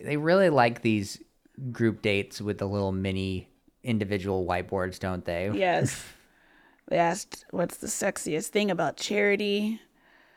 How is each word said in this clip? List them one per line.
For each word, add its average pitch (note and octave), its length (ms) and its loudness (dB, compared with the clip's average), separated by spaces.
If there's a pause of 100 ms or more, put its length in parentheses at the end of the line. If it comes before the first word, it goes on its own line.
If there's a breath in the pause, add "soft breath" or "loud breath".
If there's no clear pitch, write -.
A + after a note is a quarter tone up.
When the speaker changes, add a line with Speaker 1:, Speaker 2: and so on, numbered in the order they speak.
Speaker 1:
they D3 140 -2
really F3 320 4
like A#2+ 320 4
these G#2+ 360 0 (540)
group A2+ 300 2
dates G2+ 400 0
with G2+ 160 -2
the G2+ 100 -2
little G2 240 0
mini F#2+ 560 -2 (340)
individual G2+ 640 0
whiteboards, F2+ 540 -2
don't F#2 240 -4
they? F2 300 -2
Speaker 2:
Yes. F3 560 0
Speaker 1:
<laughs> - 40 -20 (760 soft breath)
Speaker 2:
They - 80 0
asked, - 540 -2
"What's F3 260 -2
the - 100 -10
sexiest F#3+ 600 -4
thing G#3 220 0
about E3+ 280 -2
Charity?" G#3 840 0 (580 soft breath)